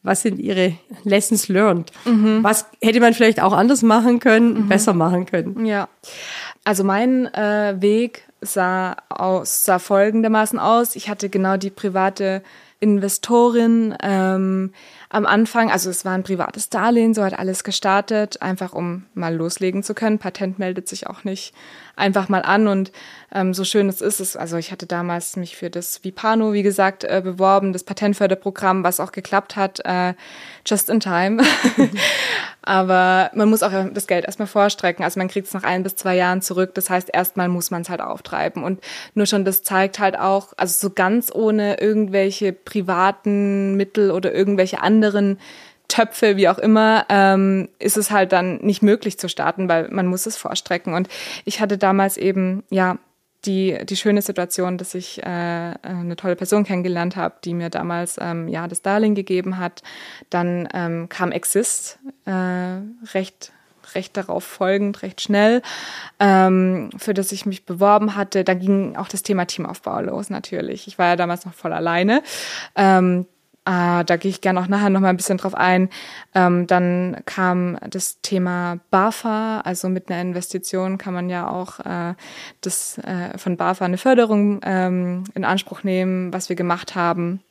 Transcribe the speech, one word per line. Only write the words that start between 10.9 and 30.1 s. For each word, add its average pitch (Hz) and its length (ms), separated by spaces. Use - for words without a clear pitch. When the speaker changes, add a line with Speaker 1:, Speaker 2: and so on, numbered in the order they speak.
Speaker 2:
Ich - 140
hatte 202 200
genau 190 280
die 196 140
private 190 720
Investorin, 226 1200
ähm, 190 720
am 208 160
Anfang, 226 460
also 180 180
es 180 160
war 185 80
ein 185 120
privates 185 440
Darlehen, 226 460
so 214 100
hat 190 140
alles 185 260
gestartet, 208 800
einfach 185 320
um 175 300
mal 170 200
loslegen 185 480
zu 208 120
können. 214 240
Patent 190 400
meldet 185 300
sich - 180
auch - 180
nicht 190 300
einfach 190 340
mal 190 140
an 208 260
und, 190 240
ähm, 185 220
so 190 100
schön 202 240
es 190 140
ist, 208 180
es, 185 160
also 170 220
ich 165 140
hatte 180 120
damals 175 520
mich 180 200
für 175 140
das - 340
Vipano, 220 480
wie 208 100
gesagt, 190 420
äh, 190 200
beworben, 190 480
das 180 120
Patentförderprogramm, 190 1000
was 180 160
auch 185 120
geklappt - 440
hat, 190 280
äh, 180 280